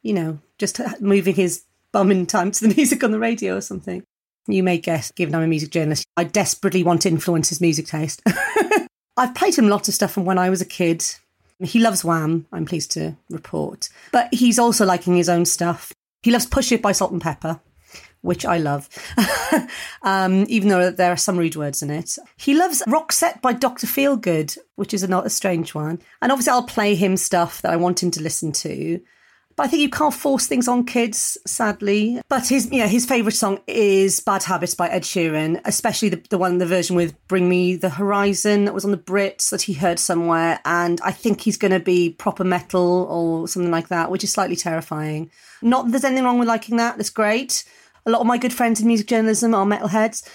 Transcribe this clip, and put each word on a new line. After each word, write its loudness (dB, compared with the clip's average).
you -4
know, -2
just -4
moving 2
his 0
bum 4
in 2
time 0
to 2
the 4
<laughs> -
music 2
on 2
the 0
radio -2
or -4
something. -10
You 2
may 2
guess, -4
given -4
I'm 2
a 2
music 0
journalist, 0
I 2
desperately 0
want 2
to 2
influence 0
his -4
music 0
taste. -6
<laughs> -4
I've 0
played 0
him 6
lots 0
of -2
stuff -2
from -2
when 0
I 2
was 0
a -4
kid. -2
He 0
loves 2
Wham, 0
I'm -6
pleased -6
to -6
report. -8
But 0
he's 4
also 4
liking 2
his 4
own 4
stuff. -4
He 4
loves 2
Push 0
It 2
by 2
Salt 0
and -4
Pepper, -6
which -4
I 0
love, -2
<laughs> -4
um, 2
even 2
though 4
there 2
are -4
some 0
rude 0
words -6
in -6
it. -8
He 0
loves 2
Roxette 0
by 2
Doctor -4
Feelgood, 0
which -6
is -2
a, -2
not 0
a -4
strange -2
one. -6
And 2
obviously 0
I'll 2
play 0
him 2
stuff 0
that -2
I 0
want 0
him 0
to -4
listen -4
to. -4
But -2
I 0
think 2
you 2
can't 0
force 0
things 0
on 2
kids, -2
sadly. 0
But 0
his, 0
yeah, 2
his 2
favourite 0
song -2
is 2
Bad -2
Habits -4
by -2
Ed -2
Sheeran, -2
especially -2
the, -4
the -2
one, 0
the 0
version 0
with 0
Bring 2
Me 2
the -2
Horizon 0
that -2
was -4
on 0
the -2
Brits -2
that -4
he -4
heard 0
somewhere. 0
And 0
I -2
think -2
he's 0
gonna 2
be 2
proper -4
metal 0
or -2
something -2
like -2
that, -2
which -4
is -4
slightly -2
terrifying. -6
Not 2
that 0
there's 0
anything 2
wrong 2
with 2
liking 0
that. 0
That's -4
great. 0
A 0
lot 2
of 0
my 2
good -2
friends 0
in 2
music 2
journalism 2
are 2
metalheads. 0